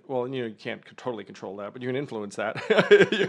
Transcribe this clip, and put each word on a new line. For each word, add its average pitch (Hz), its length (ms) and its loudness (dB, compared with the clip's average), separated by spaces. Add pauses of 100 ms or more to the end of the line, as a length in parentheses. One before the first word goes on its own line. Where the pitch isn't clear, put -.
Well, 127 200 -4
you 131 140 -6
know, 117 60 -4
you 110 60 -10
can't 110 340 -10
c-, - 80 -20
totally 113 280 -8
control 98 340 -14
that, 104 160 -10
but 127 80 -16
you 127 80 -6
can 127 60 -2
influence 113 400 -8
that. 107 200 -4 (140)
<laughs> 208 420 6
You, 208 180 0